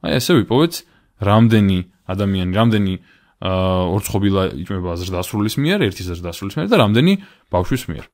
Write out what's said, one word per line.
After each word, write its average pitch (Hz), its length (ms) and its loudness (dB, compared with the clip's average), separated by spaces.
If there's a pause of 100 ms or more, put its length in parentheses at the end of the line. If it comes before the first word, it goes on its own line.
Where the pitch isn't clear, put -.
აი, 147 180 0
ესე 147 140 0
ვიპოვეთ, 135 400 2 (460)
რამდენი 104 580 4 (240)
ადამიანი, 95 500 -2
რამდენი, 104 420 2 (460)
ა, 92 100 -4 (380)
ორცხობილა 98 540 0 (100)
იჭმება 90 440 -8
ზრდასრულის 92 600 -4
მიერ, 160 220 0 (100)
ერთი 92 160 -8
ზრდასრულის 87 520 -10
მიერ 170 120 -4
და 226 80 4
რამდენი 123 360 4 (360)
ბავშვის 127 400 -2
მიერ. 80 260 -10